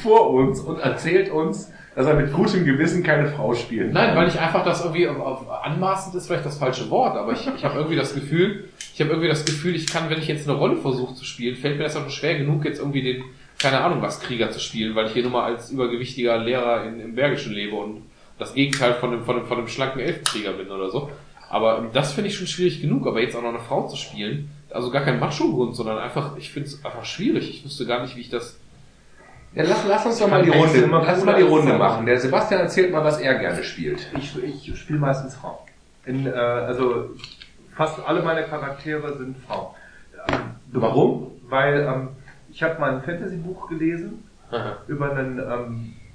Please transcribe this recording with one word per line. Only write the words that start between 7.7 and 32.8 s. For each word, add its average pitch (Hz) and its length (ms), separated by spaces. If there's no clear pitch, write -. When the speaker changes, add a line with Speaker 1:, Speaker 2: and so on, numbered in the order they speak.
Speaker 2:
irgendwie 156 220
das 139 180
Gefühl, 180 540
ich - 60
hab 156 80
irgendwie 160 200
das 147 180
Gefühl, 170 280
ich - 140
kann, 160 220
wenn 160 80
ich - 100
jetzt 147 200
eine 131 100
Rolle 190 180
versuche 127 380
zu - 100
spielen, 123 320
fällt 143 220
mir 156 60
das 151 120
auch 147 60
schon 135 80
schwer 151 280
genug, 147 280
jetzt - 140
irgendwie 139 220
den, 127 220
keine 135 220
Ahnung 151 220
was, - 180
Krieger 113 320
zu - 80
spielen, 110 340
weil 110 120
ich 110 60
hier 123 120
nun 123 80
mal 120 120
als 117 260
übergewichtiger 120 680
Lehrer 117 460
in, 110 160
im 113 160
Bergischen 127 380
lebe 104 200
und 107 280
das - 140
Gegenteil 135 400
von 120 220
einem, 113 100
von 123 120
einem, 117 100
von 120 100
einem 117 120
schlanken 135 320
Elfenkrieger 110 520
bin 95 180
oder 95 200
so. 131 180
Aber, 110 300
ähm, 117 160
das 143 180
finde 202 160
ich - 80
schon 185 100
schwierig 175 360
genug, - 240
aber 113 160
jetzt 123 120
auch 117 60
noch 117 80
eine 117 120
Frau 139 280
zu - 80
spielen, 107 540
also 123 220
gar 139 120
kein 120 160
Macho-Grund, 120 560
sondern 110 220
einfach, 143 400
ich - 160
find's - 320
einfach 113 220
schwierig. - 420
Ich - 160
wüsste 135 220
gar 120 160
nicht, 131 120
wie 123 60
ich 117 80
das - 300
Speaker 1:
Ja, 160 80
lass, 202 260
lass 208 160
uns 233 140
doch 208 100
mal 185 140
die - 80
Speaker 3:
Ich 147 40
find's 156 200
Speaker 1:
Runde, 123 100
Speaker 3:
immer 165 180
Speaker 1:
lass 180 180
Speaker 3:
cool, 196 40
Speaker 1:
mal 202 120
die 190 80
Speaker 3:
als 156 60
Speaker 1:
Runde 151 200
Speaker 3:
Frau. 113 80
Speaker 1:
machen. 113 260
Der 123 160
Sebastian 175 400
erzählt 180 320